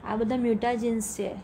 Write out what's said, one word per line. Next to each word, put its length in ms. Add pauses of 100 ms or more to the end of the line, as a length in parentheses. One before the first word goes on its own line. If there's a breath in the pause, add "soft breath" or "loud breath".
આ 80
બધા 200
મ્યુટાજિન્સ 800
છે. 260